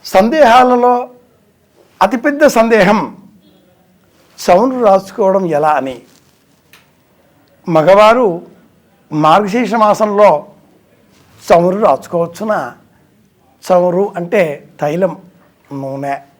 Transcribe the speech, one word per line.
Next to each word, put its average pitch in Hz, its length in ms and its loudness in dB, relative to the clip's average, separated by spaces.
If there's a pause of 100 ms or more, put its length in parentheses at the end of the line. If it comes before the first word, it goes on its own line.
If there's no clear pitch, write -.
(120)
సందేహాలలో 247 800 2 (1080)
అతిపెద్ద 285 420 0 (100)
సందేహం 220 440 2 (1400)
చౌను 226 320 2 (100)
రాసుకోవడం 190 580 0 (140)
ఎలా 151 220 0
అని. 131 160 -10 (1800)
మగవారు 214 500 4 (840)
మార్గశీర్ష 190 720 0
మాసంలో 208 480 2 (1160)
చమురు 185 380 2
రాసుకోవచ్చునా? 170 760 -4 (1040)
చమురు 180 400 0 (120)
అంటే 175 240 -2 (380)
తైలం, 151 320 -4 (680)
నూనె. 139 360 -10 (240)